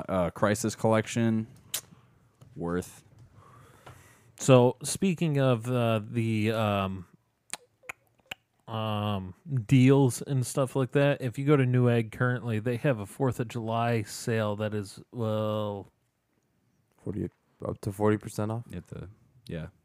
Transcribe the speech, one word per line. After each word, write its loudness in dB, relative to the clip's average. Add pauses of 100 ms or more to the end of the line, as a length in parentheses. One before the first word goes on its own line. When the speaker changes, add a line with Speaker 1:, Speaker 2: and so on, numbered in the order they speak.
Speaker 1:
uh, 0
Crisis 0
collection. 0 (1120)
Worth. -6 (1400)
Speaker 2:
So, 6
speaking 0
of, 2
uh, 0 (100)
the, 0
um, 0 (1600)
um, -4 (320)
deals 6
and -2
stuff -2
like -2
that, 2
if -6
you -6
go 6
to 4
Newegg 2
currently, -2
they -2
have 0
a -6
Fourth -2
of -6
July -2
sale -2
that -4
is, -8 (120)
well -4 (1120)
Speaker 3:
Forty, -6 (380)
up -6
to -6
forty 2
percent -8
off? -6
Speaker 1:
You -14
have -12
to, -14 (380)
yeah. -8 (180)